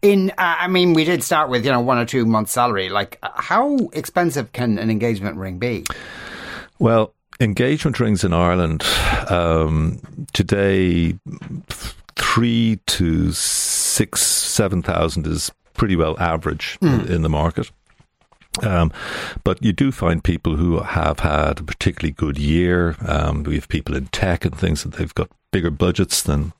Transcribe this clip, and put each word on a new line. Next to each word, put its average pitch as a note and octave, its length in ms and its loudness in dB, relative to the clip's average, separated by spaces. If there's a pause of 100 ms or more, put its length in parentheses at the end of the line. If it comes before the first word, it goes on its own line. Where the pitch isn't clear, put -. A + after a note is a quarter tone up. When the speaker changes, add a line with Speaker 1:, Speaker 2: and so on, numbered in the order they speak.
Speaker 1:
In, G3 360 4
uh, E3+ 220 0
I F3+ 80 -2
mean, F3+ 240 4
we D#3+ 120 6
did D#3+ 200 0
start D#3 260 0
with, A#2+ 140 0
you C#3 80 2
know, B2 80 2
one B2 180 2
or A#2 60 0
two A#2+ 200 0
months' A2 280 2
salary. G#2+ 360 0
Like, G2+ 360 -4
uh, - 100 -6
how C4+ 420 0 (180)
expensive D3+ 580 -2
can A#2 260 0
an A2+ 120 -2
engagement G#2 480 -2
ring F#2 200 -8
be? G#2+ 280 -4 (920)
Speaker 2:
Well, A2+ 340 4 (280)
engagement B2 580 0
rings G#2+ 240 2
in F2 100 2
Ireland, F2 520 2 (440)
um, D#2+ 680 2 (340)
today, F#2 840 2 (1000)
three A#2 720 2
to E2 460 2
six, - 920 -2
seven F#2+ 600 0
thousand E2 440 0
is D#2+ 240 -4 (240)
pretty G2 220 2
well D#2+ 220 2
average E2 600 -4
Speaker 1:
Mm. C#3 260 2
Speaker 2:
in, F2+ 100 -2
in D#2+ 60 0
the D#2+ 60 0
market. D#2 420 0 (920)
Um, F2 300 2 (520)
but - 180 0
you G#2+ 100 2
do C3+ 200 2
find E2 320 0
people E2 320 0
who E2 240 2
have D#2 400 -2
had D2+ 400 0
a - 20 -8
particularly - 500 -2
good C#2+ 240 -2
year. E2+ 600 2 (100)
Um, D2+ 380 0
we D#2 100 -2
have D2+ 140 -4
people D2+ 280 -4
in C2+ 100 -4
tech - 380 -2
and E2+ 120 -2
things E2 260 -2
that - 120 -10
they've - 200 -6
got - 160 -4 (220)
bigger E2+ 180 0
budgets F2 520 0
than D2+ 380 -2